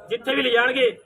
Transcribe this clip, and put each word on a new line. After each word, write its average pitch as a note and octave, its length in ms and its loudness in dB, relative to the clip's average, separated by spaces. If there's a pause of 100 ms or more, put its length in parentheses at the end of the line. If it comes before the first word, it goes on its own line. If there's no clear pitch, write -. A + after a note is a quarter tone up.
(100)
ਜਿੱਥੇ A#3 240 -4
ਵੀ C#4 80 0
ਲਿਜਾਣਗੇ, B3 640 0